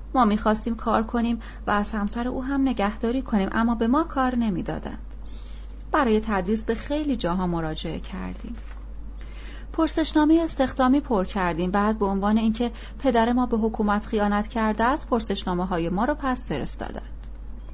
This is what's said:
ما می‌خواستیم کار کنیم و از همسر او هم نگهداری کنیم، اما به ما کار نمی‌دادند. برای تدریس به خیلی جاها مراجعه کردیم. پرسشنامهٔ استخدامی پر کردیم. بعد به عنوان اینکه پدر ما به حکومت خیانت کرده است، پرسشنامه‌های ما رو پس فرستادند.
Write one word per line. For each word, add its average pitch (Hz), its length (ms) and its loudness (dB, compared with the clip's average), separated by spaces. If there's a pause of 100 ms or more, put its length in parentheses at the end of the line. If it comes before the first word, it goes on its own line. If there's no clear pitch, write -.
(140)
ما 254 100 6
می‌خواستیم 220 500 2
کار 220 280 2
کنیم 233 360 0 (280)
و 202 40 0
از 208 220 0
همسر 226 360 -2
او 254 160 -4
هم 277 160 0
نگهداری 233 600 0
کنیم، 196 300 2
اما 233 220 2
به 226 120 0
ما 294 180 4
کار 254 320 0
نمی‌دادند. - 760 -4 (800)
برای 233 280 4
تدریس 214 440 0
به 226 100 0
خیلی 294 420 -2
جاها 180 300 0
مراجعه 165 540 -2
کردیم. 185 560 -8 (1160)
پرسشنامهٔ 320 680 4
استخدامی 262 580 2
پر 202 240 2
کردیم. 180 460 0
بعد 208 280 2
به 202 80 2
عنوان 196 320 2
اینکه 226 320 2 (280)
پدر 233 340 4
ما 247 140 2
به 233 120 2
حکومت 208 480 2
خیانت 208 420 2
کرده 220 360 0
است، 285 240 0
پرسشنامه‌های 185 800 0
ما 185 160 0
رو 294 100 2
پس 254 320 -2
فرستادند. - 640 -6 (640)